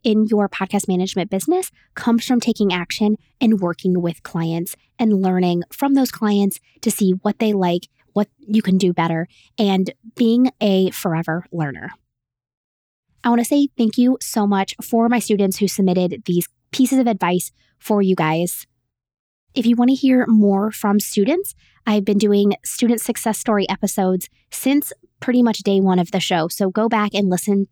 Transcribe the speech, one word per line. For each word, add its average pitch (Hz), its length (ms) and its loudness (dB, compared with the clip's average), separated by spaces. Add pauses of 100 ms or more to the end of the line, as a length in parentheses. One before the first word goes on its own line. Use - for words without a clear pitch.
in 214 240 2
your 208 220 2
podcast - 380 -4
management 185 420 -2
business 330 420 -2 (220)
comes 233 320 -2
from 247 140 0
taking 208 340 0
action 208 440 -2 (220)
and 220 200 2
working 180 420 -2
with 170 220 -6
clients 165 520 -6 (240)
and 214 220 2
learning 180 500 0
from 277 220 -2
those 269 180 2
clients 202 480 0 (220)
to 220 100 0
see 190 200 2 (100)
what - 180 -4
they 220 140 0
like, 180 340 -2 (260)
what 202 140 0 (120)
you 214 220 0
can 190 160 2
do 180 160 2
better, 165 340 -2 (300)
and 190 360 0 (220)
being 247 440 2
a 190 320 2
forever 165 640 -4
learner. 143 380 -8 (1300)
I 247 60 0
want 233 100 4
to 233 60 0
say 285 320 2
thank 220 200 0
you 247 240 4
so - 240 -2
much 196 360 0
for 233 260 0
my 240 120 0
students 196 380 0
who 202 100 2
submitted 180 580 0
these 175 220 0 (240)
pieces 262 260 2
of 262 100 2
advice 180 440 -2 (260)
for 208 240 0
you 190 140 2
guys. 165 500 -2 (880)
If 226 140 -2
you 240 80 4
want 240 140 2
to 269 60 4
hear 254 320 2
more 208 440 4
from 208 280 0
students, 269 540 -2 (320)
I've 208 200 0
been 208 120 0
doing 202 360 2 (120)
student 233 360 0
success - 360 -4
story 208 320 -2
episodes 190 600 -2 (200)
since 285 420 -2 (280)
pretty 247 240 2
much 226 160 0
day 196 200 0
one 185 200 2
of 170 120 -2
the 190 80 -2
show. 165 280 -2
So 190 240 -4
go 220 180 0
back 208 240 -2
and 202 160 0
listen 196 420 -2